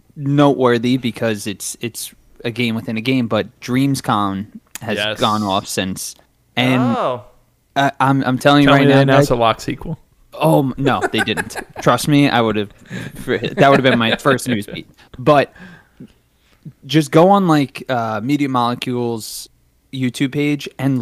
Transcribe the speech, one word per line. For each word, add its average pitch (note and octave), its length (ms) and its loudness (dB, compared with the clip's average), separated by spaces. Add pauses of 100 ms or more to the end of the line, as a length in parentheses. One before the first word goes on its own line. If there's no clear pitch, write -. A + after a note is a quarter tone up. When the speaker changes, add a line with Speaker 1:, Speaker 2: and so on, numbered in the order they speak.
(160)
Speaker 1:
noteworthy C3 800 2
because A2+ 520 -4
it's, - 340 -8
it's - 320 -10 (320)
a A#2+ 60 -6
game A2+ 240 -2
within A2 200 -6
a A2+ 60 -6
game, B2 260 0
but G#2+ 320 -4
DreamsCon A#2+ 880 -2 (320)
has A2 180 -6
Speaker 2:
Yes. G#2+ 220 -4
Speaker 1:
gone G#2+ 240 0
off G2+ 240 -2
since. - 480 -8 (400)
And B2+ 260 0
Speaker 3:
Oh. B2+ 420 -4 (520)
Speaker 1:
I, C#3 160 0 (100)
I'm, C3+ 220 2
I'm B2+ 140 -2
telling C#3+ 260 4
you C#3 40 4
Speaker 2:
Tell C#3+ 100 6
Speaker 1:
right C#3 40 4
Speaker 2:
me C#3+ 60 4
they C#3 80 6
Speaker 1:
now, C#3 60 6
Speaker 2:
announced C#3 280 4
Speaker 1:
guys B2+ 80 0
Speaker 2:
a - 20 0
Locke A2+ 220 0
sequel. C#3+ 360 -8 (360)
Speaker 1:
Oh, D3+ 260 2
m-, C3+ 180 -2
no, C3 240 0 (100)
they A2 100 -2
didn't. G#2 340 -4 (140)
Speaker 2:
<laughs> - 120 -16
Speaker 1:
Trust B2 280 2
me, C#3+ 200 4
I A#2+ 120 2
would've, G#2+ 280 -2 (560)
that B2 440 2
would've C#3 140 4
been B2+ 160 4
my A2+ 180 0
first C3 300 0
news A2 200 -4
beat. - 220 -14 (280)
But C3+ 360 2 (1300)
just C#3 260 0
go D#3+ 180 6
on, G3 180 4
like, D3 420 0
uh, A2+ 340 -4
Media C#3 260 0
Molecule's A#2+ 1000 -4 (440)
YouTube C3 400 -2
page D3 440 -2
and C3 240 0